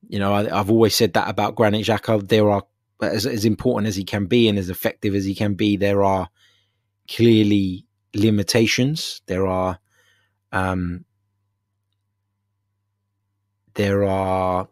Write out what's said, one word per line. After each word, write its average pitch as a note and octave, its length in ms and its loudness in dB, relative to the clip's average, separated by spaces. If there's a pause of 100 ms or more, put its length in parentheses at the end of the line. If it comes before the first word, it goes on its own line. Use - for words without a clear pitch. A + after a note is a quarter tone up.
You G2+ 120 -6
know, G2 140 0
I, G2+ 240 -2
I've G#2 140 0
always A2+ 240 4
said G#2+ 180 0
that G#2 160 0
about G#2 260 -2
Granit G#2+ 300 2
Xhaka. G#2+ 420 -2
There G#2+ 220 4
are, G2+ 140 0 (380)
as, G#2 240 -2
as A#2 200 -4
important A2 420 0
as A2 80 -4
he G2 80 -6
can G2+ 240 -4
be A#2+ 200 4
and G2+ 100 2
as F#2 120 -4
effective G2 460 -4
as G2 100 -2
he G2 100 -4
can G#2 200 -2
be, G#2 200 0
there G2+ 280 2
are F#2+ 260 0 (800)
clearly G#2 760 2 (280)
limitations. A2+ 1120 0
There F#2+ 220 -4
are, F#2 320 -2 (720)
um, F#2 520 -4 (2750)
there G2+ 320 0
are F#2 680 -2